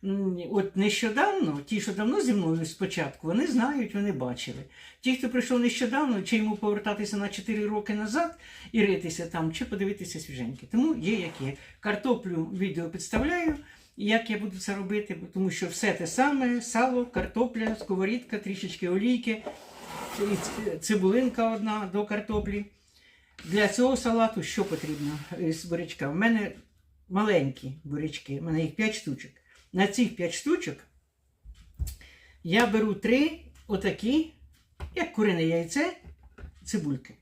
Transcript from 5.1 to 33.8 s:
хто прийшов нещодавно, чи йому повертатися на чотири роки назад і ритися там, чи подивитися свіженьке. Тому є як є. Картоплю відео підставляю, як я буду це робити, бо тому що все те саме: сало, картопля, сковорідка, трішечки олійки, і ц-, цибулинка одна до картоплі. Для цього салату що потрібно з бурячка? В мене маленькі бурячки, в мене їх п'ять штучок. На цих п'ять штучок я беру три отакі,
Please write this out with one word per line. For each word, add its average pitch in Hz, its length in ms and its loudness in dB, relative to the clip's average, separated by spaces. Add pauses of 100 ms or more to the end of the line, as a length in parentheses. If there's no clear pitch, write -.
хто 254 120 -2
прийшов 247 320 2
нещодавно, 240 640 2
чи - 140 0
йому 214 200 2
повертатися 208 600 -2
на 202 120 -2
чотири 208 380 -4
роки 208 280 -2
назад 233 440 -2 (340)
і 220 140 6
ритися 170 400 0
там, 160 260 -2
чи 247 120 -4
подивитися 196 560 -4
свіженьке. 131 500 -8
Тому 277 240 4
є 202 180 0
як 175 280 -2
є. 135 120 -4 (280)
Картоплю 202 640 0
відео 170 460 -2
підставляю, 302 680 0 (400)
як 220 340 0
я 208 80 0
буду 190 200 -6
це 196 180 -4
робити, 202 440 -4
бо 165 60 -12
тому 185 240 0
що - 160 -4
все 180 260 0
те 170 140 -2
саме: 254 560 2
сало, 247 440 2
картопля, 220 680 0
сковорідка, 202 640 -2
трішечки 190 500 -6
олійки, 226 540 0 (760)
і 202 180 2
ц-, 190 420 -4
цибулинка 226 760 2
одна 214 380 -2
до 202 120 0
картоплі. 208 600 -4 (800)
Для 196 240 4
цього 247 280 4
салату 226 460 2
що - 220 0
потрібно 151 540 -4 (220)
з 160 240 0
бурячка? 170 440 -4
В 151 60 -4
мене 214 380 2 (560)
маленькі 165 640 2 (120)
бурячки, 143 560 -4
в - 20 -8
мене 160 200 0
їх 156 120 -2
п'ять 214 200 0
штучок. - 360 -8 (420)
На 190 140 4
цих 214 300 2
п'ять 170 180 -2
штучок - 420 0 (1700)
я 214 240 6
беру 214 280 4
три 277 460 2 (260)
отакі, 214 680 0 (600)